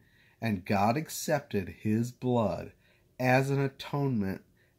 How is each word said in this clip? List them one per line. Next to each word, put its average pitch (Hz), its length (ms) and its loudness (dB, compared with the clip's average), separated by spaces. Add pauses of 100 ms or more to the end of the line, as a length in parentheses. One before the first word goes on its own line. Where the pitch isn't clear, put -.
(420)
and 107 220 -2
God 104 320 2
accepted 139 880 -4
his 117 320 0
blood 107 580 -2 (480)
as 131 300 4
an 139 100 0
atonement, 135 840 -2 (360)